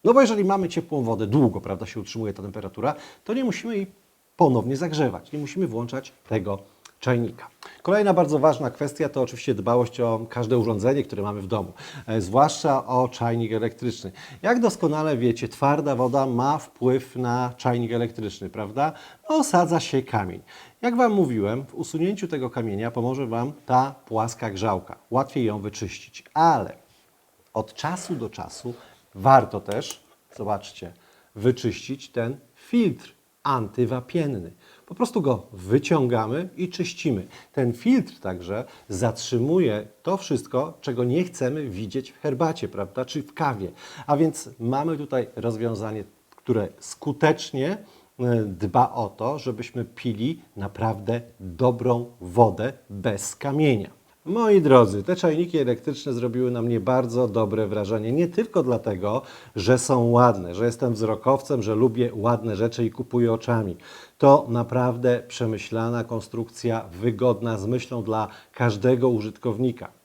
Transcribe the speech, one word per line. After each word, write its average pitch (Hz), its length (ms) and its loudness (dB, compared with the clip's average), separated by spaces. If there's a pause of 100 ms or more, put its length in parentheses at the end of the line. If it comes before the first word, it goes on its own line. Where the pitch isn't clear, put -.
No 240 100 6
bo 277 80 10
jeżeli 214 220 4
mamy 190 260 2
ciepłą 156 340 -2
wodę, 110 240 0
długo, 113 340 4
prawda, 98 240 -8
się 107 140 -10
utrzymuje 107 340 -6
ta 98 80 -12
temperatura, 104 540 -6 (280)
to 214 100 -6
nie 262 100 -2
musimy 226 320 -4
jej 196 120 -4 (500)
ponownie 131 400 4
zagrzewać, 151 540 -2
nie 151 80 -8
musimy 165 280 -4
włączać 120 460 -8 (160)
tego 98 300 -2 (440)
czajnika. 120 440 -2 (340)
Kolejna 202 320 2
bardzo 151 260 4
ważna 143 320 4
kwestia 147 380 -4
to 135 120 -2
oczywiście 120 340 -2
dbałość 117 440 2
o 113 300 0
każde 123 280 0
urządzenie, 117 460 2
które 98 200 -6
mamy 104 180 -6
w 95 60 -10
domu, 92 260 -4 (340)
e, 113 140 0
zwłaszcza 135 640 2
o 127 220 2
czajnik 117 440 -4
elektryczny. 110 600 -4 (300)
Jak 240 180 2
doskonale 156 580 0
wiecie, 117 300 0
twarda 143 480 2
woda 131 300 2
ma 135 320 0
wpływ 127 580 -2
na 123 420 -2
czajnik 120 340 -2
elektryczny, 113 580 -4
prawda? 110 440 -2 (360)
No, 311 60 2
osadza 175 440 4
się 131 220 0
kamień. 95 400 -4 (400)
Jak 233 140 0
Wam 240 160 4
mówiłem, 127 540 2
w - 100 -20
usunięciu 175 520 -4
tego 131 220 -4
kamienia 113 420 -4
pomoże 127 360 -2
Wam 120 260 -2 (120)
ta 135 300 2 (100)
płaska 113 440 -4
grzałka. 98 480 -2 (140)
Łatwiej 131 340 0
ją 104 140 -2
wyczyścić, - 640 -10 (100)
ale 151 440 2 (760)
od 110 200 -4
czasu 175 420 -6
do 113 140 -8
czasu - 440 -12 (420)
warto 107 460 6
też, - 420 -6 (320)
zobaczcie, 98 580 -8 (420)
wyczyścić 127 720 -2
ten 123 280 -4 (180)
filtr 202 580 -2 (300)
antywapienny. 123 1080 -2 (340)
Po 175 100 -16
prostu 240 260 -2
go 127 220 0 (100)
wyciągamy 123 1040 0
i 180 120 -4
czyścimy. 139 580 -4 (260)
Ten 120 200 0
filtr 233 460 0
także 92 460 -6 (240)
zatrzymuje 117 960 0 (160)
to 190 140 -2
wszystko, 151 640 -4
czego 123 220 -2
nie 139 200 2
chcemy 143 460 -4
widzieć 107 420 -8
w - 100 -20
herbacie, 151 460 -2
prawda, 101 380 -8
czy 139 180 -8
w - 100 -18
kawie. 107 380 -4 (360)
A 147 100 4
więc 156 320 0 (100)
mamy 139 380 -2
tutaj 135 380 -4
rozwiązanie, 110 680 -4 (260)
które 110 380 -2 (120)
skutecznie, 151 960 -2 (420)
e, 120 240 2
dba 101 480 0
o 110 180 -4
to, 135 300 -6
żebyśmy 123 460 -8
pili 120 560 -4 (140)
naprawdę 107 680 -4 (180)
dobrą 120 720 0 (100)
wodę 104 520 4 (160)
bez 101 460 -4
kamienia. 139 680 0 (220)
Moi 208 360 4
drodzy, 113 420 8
te 180 120 0
czajniki 170 420 0
elektryczne 131 560 -2
zrobiły 123 380 -2
na 120 100 -2
mnie 117 180 0
bardzo 123 480 2
dobre 107 400 0
wrażenie. 104 440 -2
Nie 170 160 2
tylko 190 360 0
dlatego, 110 580 -2 (340)
że 110 220 4
są 127 260 2
ładne, 117 520 4
że 110 100 -2
jestem 120 280 -2
wzrokowcem, 113 680 0
że 107 120 0
lubię 120 380 2
ładne 110 420 0
rzeczy 113 300 0
i 110 60 -2
kupuję 120 420 0
oczami. 113 440 -2 (400)
To 143 320 8
naprawdę 123 800 0
przemyślana 113 760 -4
konstrukcja, 113 880 -6
wygodna, 113 640 0
z 98 80 -4
myślą 120 380 -4
dla 110 240 -2 (260)
każdego 123 560 4
użytkownika. 113 840 -2 (140)